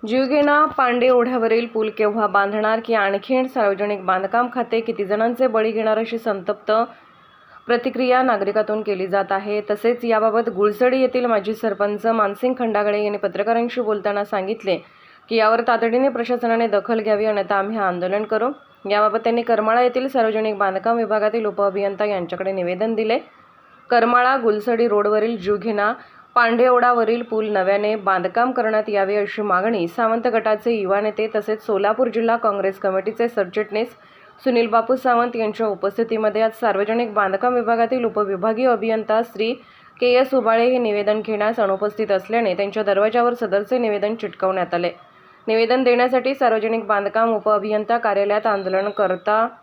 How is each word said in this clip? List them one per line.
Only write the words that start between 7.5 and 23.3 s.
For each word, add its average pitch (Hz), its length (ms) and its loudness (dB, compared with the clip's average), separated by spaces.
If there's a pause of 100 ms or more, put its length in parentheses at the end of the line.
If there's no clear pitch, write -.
प्रतिक्रिया 247 560 0
नागरिकातून 214 600 0
केली 196 240 -4
जात 196 260 -2
आहे. 208 280 -2 (100)
तसेच 233 340 0
याबाबत 226 440 2
गुळसडी 214 520 2
येथील 247 260 2
माजी 214 280 0
सरपंच 208 520 -2
मानसिंग 226 520 0
खंडागळे 208 440 0
यांनी 208 160 -2
पत्रकारांशी 226 640 -2
बोलताना 208 440 -2
सांगितले 196 520 -4 (520)
की 226 80 -2
यावर 220 320 4
तातडीने 233 400 2
प्रशासनाने 233 600 0
दखल 208 320 0
घ्यावी, 214 240 0
अन्यथा 202 320 0
आम्ही 208 220 -2
आंदोलन 185 460 -2
करू. 220 260 -2 (400)
याबाबत 208 280 2
त्यांनी 233 240 0
करमाळा 226 400 2
येथील 254 260 0
सार्वजनिक 220 500 0
बांधकाम 196 380 0
विभागातील 214 500 0
उपअभियंता 202 580 -2
यांच्याकडे 190 480 -4
निवेदन 185 420 -2
दिले. 220 240 0 (720)